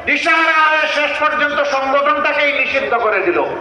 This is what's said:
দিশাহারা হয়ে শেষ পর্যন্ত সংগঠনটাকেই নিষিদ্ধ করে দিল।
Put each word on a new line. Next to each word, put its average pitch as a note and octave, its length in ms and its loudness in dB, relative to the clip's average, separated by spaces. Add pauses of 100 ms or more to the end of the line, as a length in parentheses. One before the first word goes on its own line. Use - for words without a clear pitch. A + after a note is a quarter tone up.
দিশাহারা D#4 640 2
হয়ে D#4 200 0
শেষ D4 300 -2
পর্যন্ত D4 440 0
সংগঠনটাকেই C#4+ 880 0
নিষিদ্ধ C4 420 -2
করে G#3+ 260 0
দিল। E3+ 240 0 (160)